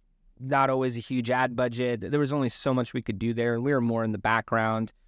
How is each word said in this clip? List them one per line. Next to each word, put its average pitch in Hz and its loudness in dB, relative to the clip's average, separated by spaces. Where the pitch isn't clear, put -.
not 135 2
always 131 0
a 117 -6
huge 123 -2
ad 127 0
budget. 123 0
There 147 0
was 139 2
only 139 0
so - -2
much 123 -2
we 131 -4
could 107 -4
do 113 -2
there, 120 0
and 117 -2
we 143 2
were 131 2
more 113 0
in 110 -2
the 104 -4
background. 110 0